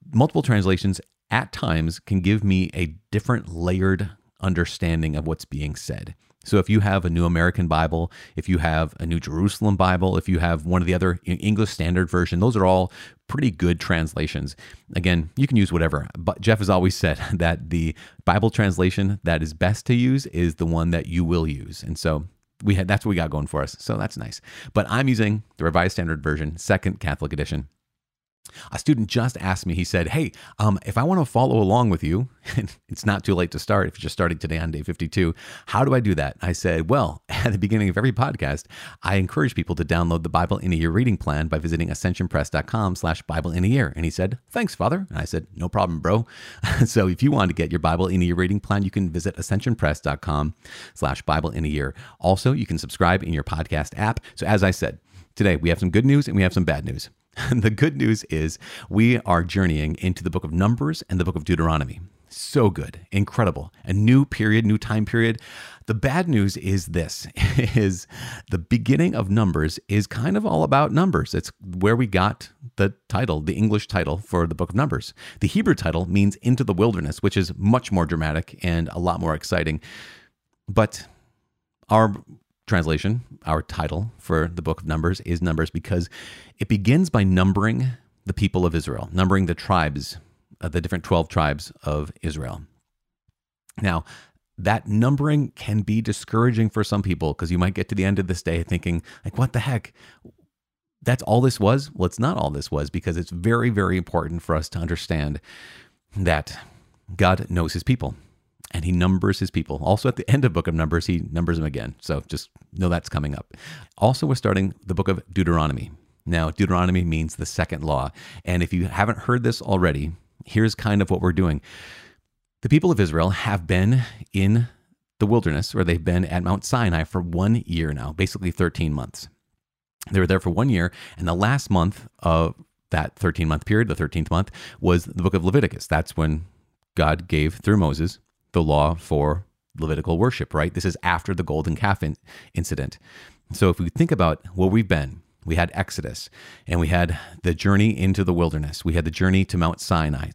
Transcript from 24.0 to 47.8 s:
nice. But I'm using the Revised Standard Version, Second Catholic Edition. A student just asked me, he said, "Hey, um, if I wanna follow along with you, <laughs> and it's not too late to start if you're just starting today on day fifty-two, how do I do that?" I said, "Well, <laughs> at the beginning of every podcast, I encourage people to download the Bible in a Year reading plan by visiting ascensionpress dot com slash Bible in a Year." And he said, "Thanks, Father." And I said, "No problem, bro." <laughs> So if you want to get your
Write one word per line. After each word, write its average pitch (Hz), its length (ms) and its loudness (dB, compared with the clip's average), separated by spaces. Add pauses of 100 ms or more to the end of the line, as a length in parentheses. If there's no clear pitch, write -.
nice. - 240 -12 (320)
But 104 160 2
I'm 131 200 0
using 107 340 2 (160)
the 82 60 -2
Revised 85 280 2
Standard 80 300 -4
Version, 76 340 -2
Second 92 440 -2
Catholic 71 340 -4
Edition. 73 340 -6 (1040)
A - 60 -8
student 117 300 0
just 123 340 -2
asked 95 240 -2
me, 87 80 -2
he 87 100 0
said, 85 240 -2
"Hey, 143 240 -2 (260)
um, 104 280 2
if 98 100 -4
I 117 60 0
wanna 165 240 2
follow 123 340 2
along 107 300 4
with 85 120 0
you, 98 280 0 (120)
<laughs> - 140 -10
and 104 180 -4 (140)
it's - 160 -10
not 101 180 0
too 98 120 0
late 87 160 0
to - 80 -8
start 101 280 0
if - 120 -8
you're - 60 -10
just 78 100 -8
starting 85 240 -2
today 80 180 -4
on 82 140 -4
day 73 120 -6
fifty-two, 82 520 -2 (320)
how 110 180 0
do 135 100 2
I 127 60 2
do 104 140 2
that?" 71 260 -4
I 90 120 -2
said, 82 360 -2
"Well, 95 360 0
<laughs> - 40 -18
at - 240 0
the 98 60 0
beginning 101 320 2
of 87 80 -2
every 127 120 2
podcast, 95 540 -2 (380)
I 95 140 0
encourage 95 380 0
people 87 200 -2
to 82 100 -2
download 85 380 2
the 82 80 -6
Bible 87 260 0
in 90 160 -2
a 85 40 2
Year 82 140 0
reading 104 280 2
plan 76 300 -2
by 78 100 0
visiting 82 320 -2
ascensionpress 90 600 -2
dot 73 160 -2
com 101 300 -2
slash 80 240 -2
Bible 82 300 -6
in 87 140 0
a 95 40 4
Year." 117 260 2
And 82 120 -2
he 80 40 -2
said, 98 280 -2 (100)
"Thanks, 233 260 -2
Father." 165 360 -2
And - 80 -6
I 80 80 -4
said, - 280 -6
"No 85 140 -4
problem, 87 320 0
bro." 98 260 2 (300)
<laughs> - 300 2
So 104 200 4
if 90 160 0
you 139 80 6
want 107 200 2
to 85 40 -2
get 78 160 -2
your 85 100 -2